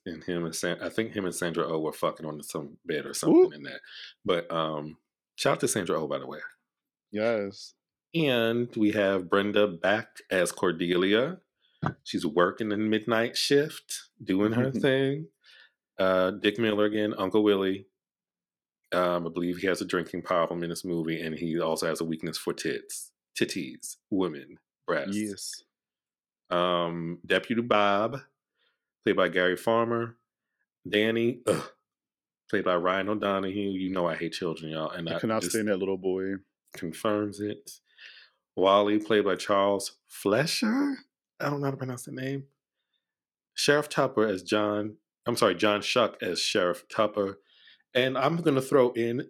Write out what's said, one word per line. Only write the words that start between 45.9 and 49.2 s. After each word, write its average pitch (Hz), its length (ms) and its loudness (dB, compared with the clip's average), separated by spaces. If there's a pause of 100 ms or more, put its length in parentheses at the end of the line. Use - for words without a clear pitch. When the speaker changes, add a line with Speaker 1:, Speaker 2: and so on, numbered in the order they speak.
Speaker 1:
as 85 180 -4
Sheriff 90 500 0
Tupper. 104 500 0 (540)
And 131 240 2
I'm 143 200 2
gonna 151 240 2
throw 131 300 4
in 117 380 -2